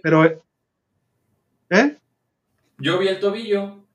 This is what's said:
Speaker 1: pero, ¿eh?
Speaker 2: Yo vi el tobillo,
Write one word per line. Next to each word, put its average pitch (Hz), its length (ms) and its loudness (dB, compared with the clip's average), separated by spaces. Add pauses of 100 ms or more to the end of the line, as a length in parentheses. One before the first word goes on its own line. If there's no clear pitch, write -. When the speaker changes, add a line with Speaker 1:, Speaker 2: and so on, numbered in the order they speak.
Speaker 1:
pero, 160 220 4 (1500)
¿eh? 294 200 0 (800)
Speaker 2:
Yo 165 200 -2
vi 196 100 0
el 190 120 -4
tobillo, 202 640 -6 (100)